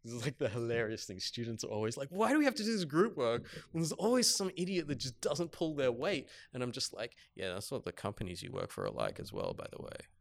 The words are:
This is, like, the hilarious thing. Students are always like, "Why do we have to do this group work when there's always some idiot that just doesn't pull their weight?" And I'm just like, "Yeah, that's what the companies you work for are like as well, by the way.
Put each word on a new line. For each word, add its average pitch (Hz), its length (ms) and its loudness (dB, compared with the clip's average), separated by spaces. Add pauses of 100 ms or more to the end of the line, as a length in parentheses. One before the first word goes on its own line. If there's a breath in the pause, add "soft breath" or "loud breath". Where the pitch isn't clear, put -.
This 117 100 -10
is, 117 100 -6
like, 139 140 -2
the 127 120 2
hilarious 117 560 0
thing. 92 140 -8
Students 117 440 -4
are - 60 -4
always 110 280 0
like, 139 120 -6
"Why 220 220 2
do 294 60 8
we 294 80 8
have 262 100 6
to 220 80 -2
do 220 80 2
this 196 140 2
group 165 320 4
work 120 300 2 (240 loud breath)
when 165 100 0
there's 160 120 0
always 233 340 4
some 190 280 2
idiot 180 320 0
that 147 120 0
just 131 200 -6
doesn't 165 320 0
pull 160 220 0
their 135 180 4
weight?" 147 360 0 (260 loud breath)
And 127 80 -4
I'm 123 100 0
just - 220 -4
like, 110 220 -6 (180 loud breath)
"Yeah, 92 220 -2
that's 104 160 -6
what 131 140 -4
the 87 60 -4
companies 92 520 -4
you - 80 -8
work - 200 -4
for 50 140 -4
are 50 60 0
like 52 280 -2
as - 140 -10
well, 50 220 -2
by - 160 -10
the - 100 -12
way. - 160 -10 (240)